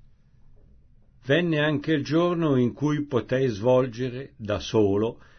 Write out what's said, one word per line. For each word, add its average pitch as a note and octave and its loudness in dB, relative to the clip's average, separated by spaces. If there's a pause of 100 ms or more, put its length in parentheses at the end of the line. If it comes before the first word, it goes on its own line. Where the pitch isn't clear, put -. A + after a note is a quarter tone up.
(1300)
Venne D#3 2
anche D#3 0
il D3 0
giorno E3 0
in B2 2
cui D3 -2
potei C3 -2
svolgere, B2+ -2
da G#2 -4
solo, G#2+ 0 (180)